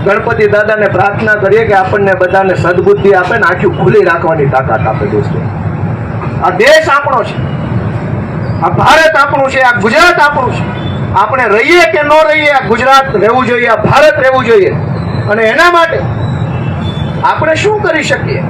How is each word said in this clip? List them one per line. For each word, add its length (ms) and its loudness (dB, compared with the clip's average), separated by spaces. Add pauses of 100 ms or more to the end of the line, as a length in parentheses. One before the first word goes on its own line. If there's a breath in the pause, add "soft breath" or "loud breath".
ગણપતિ 420 0
દાદાને 400 0
પ્રાર્થના 480 0
કરીએ 300 2
કે 100 0
આપણને 400 2
બધાને 400 0
સદબુદ્ધિ 580 2
આપે 260 0
ને 40 0
આંખો 420 0
ખુલ્લી 160 4
રાખવાની 460 0
તાકાત 400 0
આપે. 200 -4
દોસ્તો, 360 -2 (1000)
આ 60 2
દેશ 380 2
આપણો 360 0
છે, 280 -6 (1080)
આ 60 0
ભારત 480 2
આપણું 340 0
છે, 100 -2
આ 120 2
ગુજરાત 480 2
આપણું 340 0
છે. 280 -6 (320)
આપણે 300 0
રહીએ 480 2
કે 100 0
ન 60 -2 (240)
રહીએ, 180 0
આ 180 0
ગુજરાત 480 2
રહેવું 300 2
જોઈએ, 200 0
આ 100 2
ભારત 420 4
રહેવું 260 2
જોઈએ. 260 4 (600)
અને 120 0
એના 280 2
માટે 300 0 (1200)
આપણે 300 0
શું 280 0
કરી 200 -2
શકીએ? 480 -2